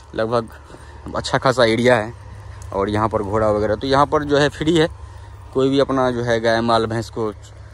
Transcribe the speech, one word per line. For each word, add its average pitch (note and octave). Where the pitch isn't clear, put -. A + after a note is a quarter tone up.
लगभग -
अच्छा -
खासा B2+
एरिया A#2
है A2
और G2
यहाँ G#2+
पर G#2
घोड़ा G#2+
वगैरह, G#2+
तो C3+
यहाँ C3+
पर D3+
जो C#3+
है D3
फ्री D#3
है, D#3+
कोई C3
भी C#3
अपना C3
जो A#2+
है A#2
गाय A2+
माल A2+
भैंस A2+
को A2